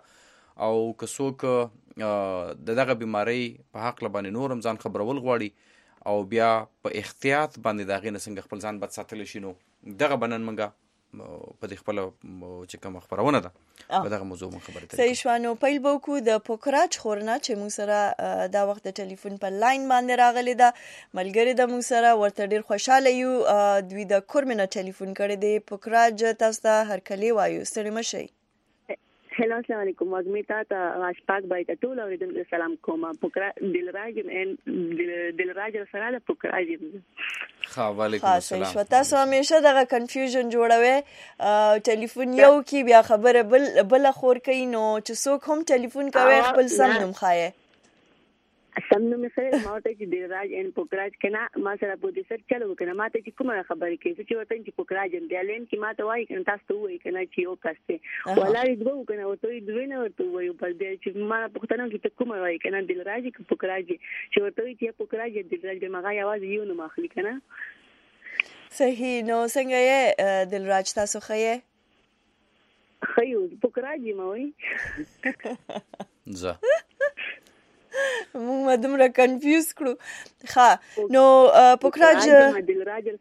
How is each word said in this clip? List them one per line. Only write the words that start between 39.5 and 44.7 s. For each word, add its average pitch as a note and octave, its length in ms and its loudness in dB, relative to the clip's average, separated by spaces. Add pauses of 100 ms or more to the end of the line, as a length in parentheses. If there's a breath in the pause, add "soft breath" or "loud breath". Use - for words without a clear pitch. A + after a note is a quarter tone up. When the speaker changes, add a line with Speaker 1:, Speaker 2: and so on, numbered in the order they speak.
Speaker 2:
دغه C#4 240 6
کنفیوژن B3+ 640 -2
جوړوئ. A#3 520 4 (380 loud breath)
آ، G#3+ 380 4
ټلیفون A#3 580 -2
Speaker 3:
ته C4 60 6
Speaker 2:
یو C#4+ 200 10
کې، C4+ 240 -2
بیا A#3 160 10
خبره A#3 420 4
بل، B3 380 4
بله C4 300 4
خور B3+ 240 2
کوي، C4 300 -2
نو A3 340 -2